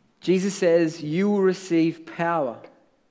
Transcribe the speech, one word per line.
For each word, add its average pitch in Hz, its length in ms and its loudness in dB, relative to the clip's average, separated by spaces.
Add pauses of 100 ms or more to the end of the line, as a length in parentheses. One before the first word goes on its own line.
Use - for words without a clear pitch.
(200)
Jesus 185 360 0
says, 165 440 2
"You 165 300 -2
will 202 120 2
receive 170 640 0
power 165 540 -4 (500)